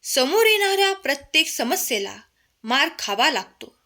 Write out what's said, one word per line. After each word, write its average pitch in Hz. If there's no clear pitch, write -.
समोर 302
येणाऱ्या 392
प्रत्येक 311
समस्येला 214
मार 269
खावा 220
लागतो. -